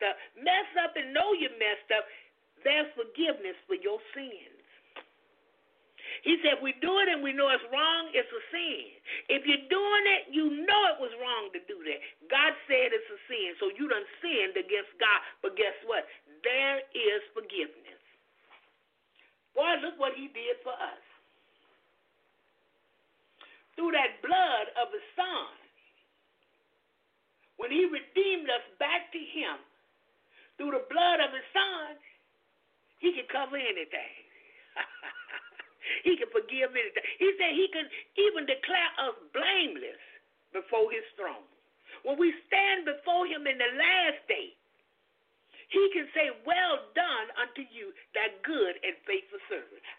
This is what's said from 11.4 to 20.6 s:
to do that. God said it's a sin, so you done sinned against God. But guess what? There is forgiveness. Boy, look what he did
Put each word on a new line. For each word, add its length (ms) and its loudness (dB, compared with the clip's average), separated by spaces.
to 160 -8
do 160 -12
that. 180 -6
God 240 4
said 260 4
it's 160 -2
a 160 -14
sin, 320 -6
so 160 -2
you 140 -4
done 180 -2
sinned 340 0
against 440 -4
God. 220 6
But 140 -4
guess 180 0
what? 200 -2
There 340 0
is 280 0
forgiveness. 640 -10
Boy, 280 4
look 160 -8
what 160 0
he 140 -12
did 340 -6